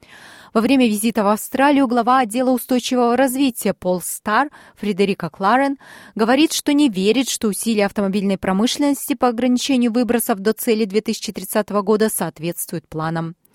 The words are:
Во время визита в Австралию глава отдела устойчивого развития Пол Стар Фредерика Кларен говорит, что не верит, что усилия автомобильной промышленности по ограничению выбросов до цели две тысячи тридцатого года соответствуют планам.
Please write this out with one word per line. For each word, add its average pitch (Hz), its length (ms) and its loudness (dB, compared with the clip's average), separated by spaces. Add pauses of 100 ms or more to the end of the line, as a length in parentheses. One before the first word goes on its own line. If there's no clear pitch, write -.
(520)
Во 226 80 0
время 254 260 4
визита 214 380 0
в 196 40 2
Австралию 269 580 2
глава 240 320 2
отдела 247 320 0
устойчивого 247 680 0
развития 254 560 0
Пол 180 300 -4
Стар 247 480 -2 (260)
Фредерика 196 540 -2
Кларен 262 480 0 (360)
говорит, 262 380 2
что - 220 0
не 285 160 4
верит, 208 400 0
что - 180 -4
усилия 208 380 0
автомобильной 196 500 -2
промышленности 254 800 0
по 247 140 2
ограничению 247 640 0
выбросов 226 480 0
до 196 120 0
цели 226 320 0
две 202 160 -2
тысячи 208 320 -6
тридцатого 202 480 -4
года 214 300 0
соответствуют 165 800 -8
планам. 165 480 -6 (180)